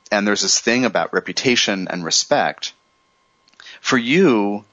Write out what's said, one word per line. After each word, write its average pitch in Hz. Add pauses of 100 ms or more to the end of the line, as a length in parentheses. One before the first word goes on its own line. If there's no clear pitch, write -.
(100)
and 104
there's 104
this -
thing 120
about 87
reputation 95
and 87
respect, - (1080)
for -
you 117